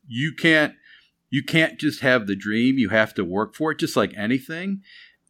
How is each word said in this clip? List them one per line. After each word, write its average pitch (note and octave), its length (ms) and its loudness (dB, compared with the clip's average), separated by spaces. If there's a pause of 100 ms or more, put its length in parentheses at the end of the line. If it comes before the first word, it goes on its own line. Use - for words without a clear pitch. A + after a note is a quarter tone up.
you C3+ 260 -6
can't, D#3 420 2 (560)
you C#3 120 0
can't D#3+ 360 0
just D3 220 -2
have B2+ 260 2
the G2 100 -2
dream. A2+ 420 0
You A2 120 2
have A2 240 2
to G#2 100 0
work G2 300 -2
for D#3 180 -2
it, D#3 60 -10
just D#3+ 180 -4
like G#2 200 2
anything. D#3+ 640 -4 (480)